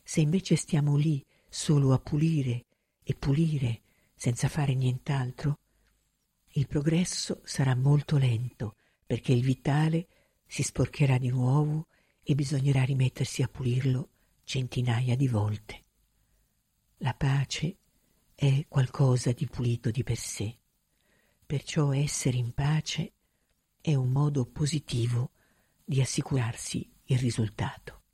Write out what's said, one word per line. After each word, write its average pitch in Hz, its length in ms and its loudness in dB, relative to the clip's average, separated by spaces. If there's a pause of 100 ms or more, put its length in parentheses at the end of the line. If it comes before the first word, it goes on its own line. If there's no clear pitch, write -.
Se - 200 -2
invece 165 340 2
stiamo 147 400 0
lì 147 280 0 (260)
solo 139 440 2
a 123 60 2
pulire 147 680 -2 (380)
e - 120 -4
pulire 143 640 0 (340)
senza 127 320 -2
fare 139 280 0
nient'altro, 131 840 -2 (960)
il 143 140 0
progresso 160 760 -2
sarà 135 320 0
molto 143 420 2
lento, 120 600 -2 (280)
perché 127 280 0
il 120 100 4
vitale 156 640 0 (380)
si - 180 -6
sporcherà 131 540 2
di 127 120 0
nuovo 147 580 2 (360)
e 147 100 0
bisognerà 139 500 2
rimettersi 131 600 0
a - 60 -2
pulirlo 127 600 -2 (340)
centinaia 123 760 -2
di 139 100 2
volte." 104 560 -2 (1160)
La 127 140 -2
pace 139 640 -2 (560)
è 139 340 2
qualcosa 127 640 2
di 120 160 -4
pulito 120 420 -2
di 117 140 -4
per 117 140 -4
sé, - 420 -8 (840)
perciò 143 480 -2
essere 135 460 0
in 120 160 -2
pace 151 600 -2 (680)
è 151 140 0
un 127 160 0
modo 143 340 0
positivo 123 840 -2 (520)
di 135 180 0
assicurarsi - 840 -4 (180)
il 131 120 2
risultato. - 840 -4 (100)